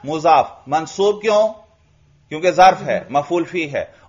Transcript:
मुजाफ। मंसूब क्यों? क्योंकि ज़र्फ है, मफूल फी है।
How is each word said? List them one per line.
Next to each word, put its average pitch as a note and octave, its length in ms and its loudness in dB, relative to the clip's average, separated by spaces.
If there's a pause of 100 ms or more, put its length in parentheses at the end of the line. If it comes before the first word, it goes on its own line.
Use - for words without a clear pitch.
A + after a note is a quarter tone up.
मुजाफ। D3+ 640 0
मंसूब F#3+ 520 -2
क्यों? G#3+ 420 0 (680)
क्योंकि D#3+ 220 -2
ज़र्फ F3+ 300 6
है, A2+ 300 -4
मफूल D#3 320 -2
फी E3 240 -6
है। A#2+ 260 -8 (160)